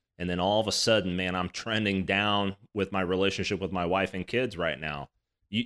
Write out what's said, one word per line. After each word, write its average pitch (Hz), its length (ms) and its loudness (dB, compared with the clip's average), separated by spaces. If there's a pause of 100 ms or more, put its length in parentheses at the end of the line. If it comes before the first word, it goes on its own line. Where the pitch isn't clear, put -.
(180)
and 87 120 -2
then 90 120 0
all 104 180 4
of 107 80 0
a 98 60 0
sudden, 92 420 2
man, 92 200 0
I'm 90 120 -2
trending 104 560 0
down 101 540 0 (160)
with 98 180 -2
my 98 80 0
relationship 92 600 0
with 92 100 -4
my 90 140 -2
wife 95 280 2
and 92 140 -6
kids 117 300 -2
right 80 220 0
now. 73 280 -6 (420)
You, 110 160 0